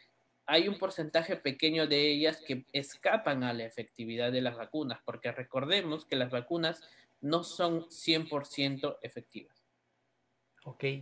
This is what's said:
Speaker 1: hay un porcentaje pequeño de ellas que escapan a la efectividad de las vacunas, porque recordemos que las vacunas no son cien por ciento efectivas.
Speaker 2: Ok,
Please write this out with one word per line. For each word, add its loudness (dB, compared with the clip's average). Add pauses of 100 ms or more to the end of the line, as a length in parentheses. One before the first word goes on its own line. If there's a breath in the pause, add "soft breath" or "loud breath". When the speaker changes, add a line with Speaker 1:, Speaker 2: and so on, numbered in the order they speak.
(460 loud breath)
Speaker 1:
hay 6
un -2
porcentaje 0
pequeño 0
de 4
ellas 2
que -4
escapan 0
a 0
la -4
efectividad -4
de 2
las 0
vacunas, -6
porque -6
recordemos -2
que -4
las 0
vacunas -2 (400 loud breath)
no 2
son -2
cien 2
por -2
ciento -2
efectivas. -14 (1000)
Speaker 2:
Ok, -10 (180)